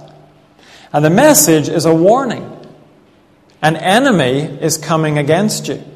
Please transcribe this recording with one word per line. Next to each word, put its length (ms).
And 100
the 60
message 580
is 160
a 100
warning. 640
An 140
enemy 640
is 380
coming 400
against 500
you. 160